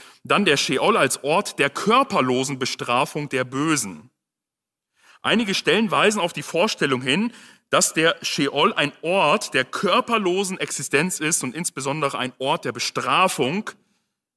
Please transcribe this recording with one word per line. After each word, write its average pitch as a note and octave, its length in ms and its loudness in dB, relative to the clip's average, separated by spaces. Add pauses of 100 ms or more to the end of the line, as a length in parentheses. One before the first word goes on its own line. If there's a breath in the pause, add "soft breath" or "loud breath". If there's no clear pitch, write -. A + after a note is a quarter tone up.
(220 loud breath)
dann E3 220 2
der D3+ 120 4
Sheol F3 400 2
als C#3+ 280 0
Ort E3+ 340 0
der C#3+ 120 2
körperlosen C#3+ 920 0
Bestrafung C3+ 680 -2
der C3 140 -2
Bösen. B2+ 680 -2 (1120 soft breath)
Einige G3 320 0
Stellen F#3+ 360 2
weisen F#3 300 2
auf E3+ 120 -2
die D3 100 -10
Vorstellung C#3+ 600 0
hin, E3+ 300 0 (380 loud breath)
dass - 240 2
der D#3+ 280 2
Sheol C#3+ 520 0
ein D3 180 -2 (100)
Ort F3 520 0
der - 100 2
körperlosen G3 960 0
Existenz D3+ 600 -2
ist D#3 220 0
und C3 120 -6
insbesondere C#3+ 640 -4
ein B2+ 200 -4
Ort D3 260 -2
der C3 80 -4
Bestrafung C#3+ 1000 0 (680)